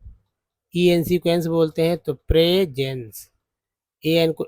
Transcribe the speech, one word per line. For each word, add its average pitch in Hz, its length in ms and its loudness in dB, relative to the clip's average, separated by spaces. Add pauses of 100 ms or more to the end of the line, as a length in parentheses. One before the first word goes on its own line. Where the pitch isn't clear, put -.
(720)
ईएनसी 175 440 2
को 170 120 -4
एंस 170 180 0
बोलते 165 400 0
हैं 170 100 0
तो 156 160 -6
प्रेजेंस, 135 1160 -2 (760)
एएन 165 280 2
को 151 160 -8